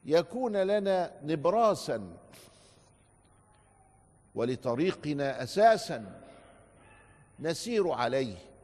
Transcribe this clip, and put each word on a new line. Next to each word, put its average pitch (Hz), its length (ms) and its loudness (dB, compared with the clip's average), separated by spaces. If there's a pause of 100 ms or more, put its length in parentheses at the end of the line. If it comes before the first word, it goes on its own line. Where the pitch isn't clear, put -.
يكون 202 500 0
لنا 190 540 0 (120)
نبراساً 147 920 0 (2250)
ولطريقنا 131 1080 -2
أساساً 143 800 2 (1160)
نسير 175 520 0
عليه 120 440 0 (280)